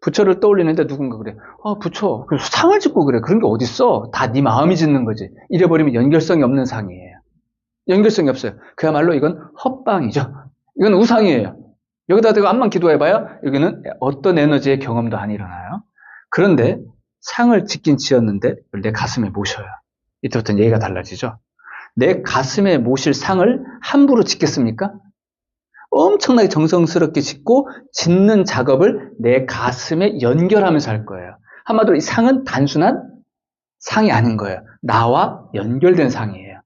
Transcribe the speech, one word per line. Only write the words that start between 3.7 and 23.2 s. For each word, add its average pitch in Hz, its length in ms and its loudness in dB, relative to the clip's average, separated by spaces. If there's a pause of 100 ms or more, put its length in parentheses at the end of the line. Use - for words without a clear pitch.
다 131 200 -4
네 131 100 0
마음이 139 340 2
짓는 147 300 2
거지." 104 240 -6 (200)
이래버리면 165 440 2
연결성이 151 500 2
없는 131 220 0
상이에요. 92 520 -10 (720)
연결성이 196 400 2
없어요. 120 240 -4 (220)
그야말로 156 380 0
이건 151 260 0 (240)
헛방이죠. 190 720 -2 (440)
이건 202 180 4
우상이에요. 190 600 2 (540)
여기다 220 240 4
대고 208 140 4
암만 220 220 2
기도해봐야 165 760 0
여기는 143 380 -2 (160)
어떤 139 380 -2
에너지의 139 420 2
경험도 117 380 -4
안 101 140 -6
일어나요. 95 520 -12 (460)
그런데 165 480 2 (440)
상을 240 440 0
짓긴 147 320 -2
지었는데 117 580 0 (280)
내 107 80 -4
가슴에 - 380 -4
모셔요. 101 360 -8 (560)
이때부터는 107 380 -2
얘기가 110 180 4
달라지죠. 98 640 -6 (560)
내 - 260 2
가슴에 196 560 0
모실 131 360 0
상을 190 500 0 (180)